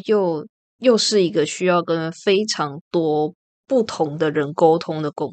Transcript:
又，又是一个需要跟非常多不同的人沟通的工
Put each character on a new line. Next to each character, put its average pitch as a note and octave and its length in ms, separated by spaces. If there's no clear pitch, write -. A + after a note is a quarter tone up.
又， F3+ 380
又 A#3 180
是 G#3+ 260
一 E3+ 60
个 D3+ 160
需 F#3 200
要 F3 160
跟 E3 300
非 G3 340
常 F3+ 360
多 D#3 420
不 C4 140
同 D#3 360
的 D#3+ 120
人 D3 240
沟 E3 240
通 D#3+ 240
的 D3+ 100
工 - 220